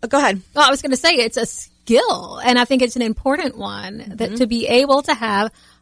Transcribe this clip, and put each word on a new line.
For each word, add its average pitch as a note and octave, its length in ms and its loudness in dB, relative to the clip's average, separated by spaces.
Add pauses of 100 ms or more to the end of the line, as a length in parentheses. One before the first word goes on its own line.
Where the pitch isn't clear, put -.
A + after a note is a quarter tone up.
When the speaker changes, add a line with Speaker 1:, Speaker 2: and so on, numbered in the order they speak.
Speaker 1:
oh, A#3+ 60 -8
go C4+ 100 2
ahead. G3+ 220 2 (140)
Speaker 2:
Well, C#4+ 120 4
I C4 40 4
was C4+ 120 -2
gonna C4+ 140 0
say E4 180 2
it's A3+ 220 0
a - 100 -2
skill, - 960 -2
and B3 140 4
I B3 60 4
think B3+ 180 2
it's B3 140 0
an A#3+ 60 0
important C4+ 560 -2
one, G3+ 400 -12 (180)
that - 140 -4
Speaker 1:
Mm-hmm. G#3 60 -8
Speaker 2:
to A#3+ 100 2
be A3+ 220 -4
able C#4 340 4
to D4+ 120 -2
have G#3+ 380 -2 (300)